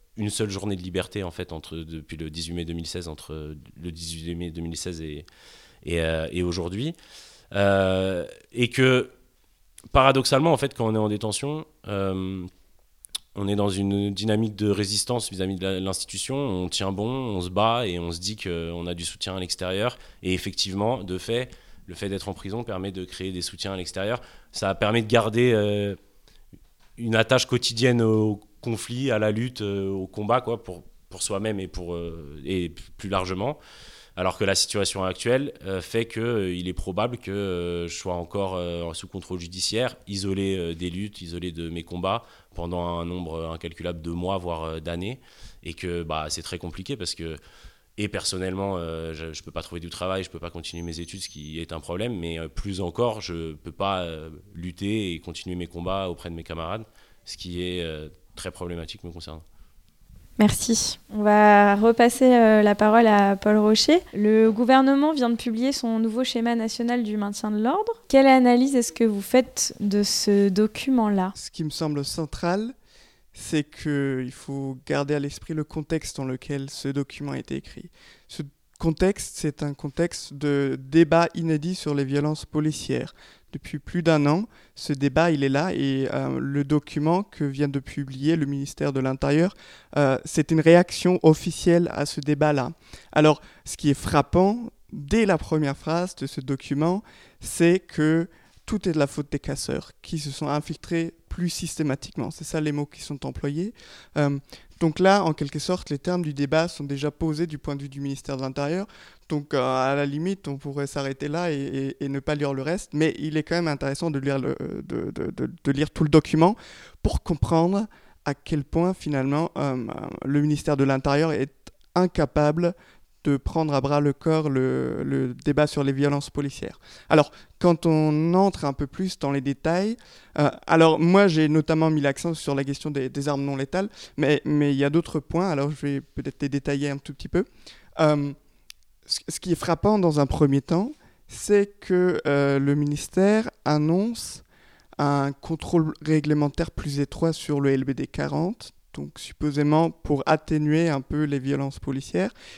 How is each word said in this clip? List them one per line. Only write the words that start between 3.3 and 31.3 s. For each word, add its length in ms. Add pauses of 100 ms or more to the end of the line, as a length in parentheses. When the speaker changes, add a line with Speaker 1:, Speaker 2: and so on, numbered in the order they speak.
Speaker 1:
le 120
dix-huit 420
mai 160
deux 120
mille 140
seize 260
et, 260 (560)
et, 180
euh, 300
et 100
aujourd'hui. 520 (600)
Euh, 720 (240)
et 180
que, 400 (840)
paradoxalement, 600
en 40
fait, 180
quand 120
on 60
est 60
en 100
détention, 560 (220)
euh, 580 (880)
on 140
est 80
dans 140
une 440
dynamique 420
de 140
résistance 640
vis-à-vis 240
de 100
la, 140
l'institution, 560
on 340
tient 220
bon, 160
on 340
se 80
bat 380
et 100
on 140
se 80
dit 160
qu'on 500
a 80
du 100
soutien 320
à 40
l'extérieur. 580 (240)
Et 140
effectivement, 680
de 140
fait, 320 (380)
le 80
fait 120
d'être 220
en 60
prison 280
permet 280
de 120
créer 280
des 100
soutiens 320
à 40
l'extérieur. 440 (300)
Ça 240
permet 260
de 60
garder, 440
euh, 440 (1000)
une 180
attache 320
quotidienne 560
au, 380 (200)
conflit, 500
à 80
la 120
lutte, 300
euh, 280
au 180
combat, 340
quoi, 220
pour, 200 (260)
pour 120
soi-même 380